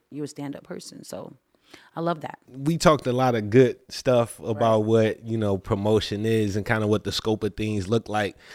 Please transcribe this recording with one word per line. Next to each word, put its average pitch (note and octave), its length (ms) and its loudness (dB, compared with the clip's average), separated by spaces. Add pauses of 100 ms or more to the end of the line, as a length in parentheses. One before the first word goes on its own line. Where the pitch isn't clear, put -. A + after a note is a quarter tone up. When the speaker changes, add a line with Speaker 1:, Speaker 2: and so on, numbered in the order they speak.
(100)
Speaker 1:
you're D3 140 -10
a C#3 40 -10
stand-up C#3+ 340 -12
person. - 400 -16
So - 300 -14 (600)
I D#3 40 -10
love E3 220 -4
that. - 260 -14
Speaker 2:
We C#3 300 -2
talked D#3 280 4
a B2+ 80 0
lot B2 220 2
of G#2+ 140 -2
good A#2+ 280 6 (120)
stuff A#2+ 500 0
about A2 400 2
Speaker 1:
Right. G#2+ 80 0
Speaker 2:
what, A2 380 2
you A2+ 120 -4
know, G2+ 200 0
promotion G#2 680 0
is A2 300 0
and G2+ 100 -4
kinda A2 220 0
what G#2 160 2
the G2 80 -6
scope - 320 -2
of G2+ 120 -4
things G#2+ 320 -4
look A2+ 220 0
like. G#2 260 -2 (200)